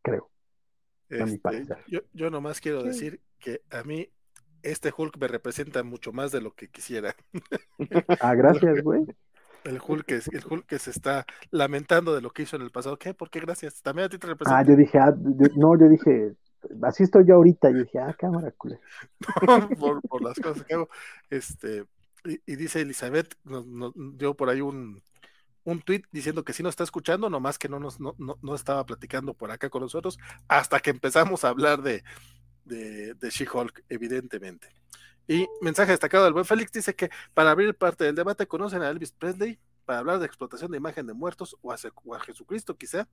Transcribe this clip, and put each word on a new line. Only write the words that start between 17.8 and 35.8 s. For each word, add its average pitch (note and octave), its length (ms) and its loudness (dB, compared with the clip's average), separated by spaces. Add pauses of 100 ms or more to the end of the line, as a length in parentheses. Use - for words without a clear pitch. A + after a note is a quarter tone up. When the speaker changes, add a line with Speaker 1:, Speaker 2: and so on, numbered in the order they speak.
Speaker 1:
ah, C#3 200 -6
cámara, E3 340 -6
culero. - 280 -14 (400)
Speaker 2:
<laughs> G#3 600 4
Por, D3 220 0
por B2 200 -6
las A#2+ 160 -6
cosas D3+ 260 -8
que D#3 100 -6
hago. E3 140 -4 (420)
Este, A2 540 -10 (400)
y, D#3 160 -8 (120)
y C3+ 40 -8
dice D#3 260 -6
Elizabeth, C#3 520 -4 (100)
nos, C3 220 -12
nos B2 300 -12
dio C#3 380 -6
por C3 160 -2
ahí C3+ 100 0
un, C3 420 -10 (600)
un E3+ 180 -6
tuit G3 300 -4
diciendo D3+ 320 -6
que - 80 -10
sí D#3+ 100 -10
nos F3 100 -4
está F3 120 -6
escuchando, F3+ 460 -4
nomás C#3 280 -6
que C#3+ 100 -10
no C#3+ 120 -10
nos, C#3+ 200 -14
no, C3 180 -12
no, B2+ 240 -12
no C#3 120 -8
estaba C#3 320 -4
platicando C3 480 -10
por G#2+ 160 -14
acá A2+ 200 -8
con B2+ 120 -8
nosotros D#3+ 360 -8 (300)
hasta C#3+ 320 2
que D3 100 0
empezamos D#3 540 2
a B2+ 40 4
hablar C#3+ 340 2
de, A#2+ 200 -4 (600)
de, A2 500 -12
de A#2 160 -10
She-Hulk, A#2+ 580 -8
evidentemente. A#2 800 -10 (600)
Y F3 180 2 (140)
mensaje F3+ 320 2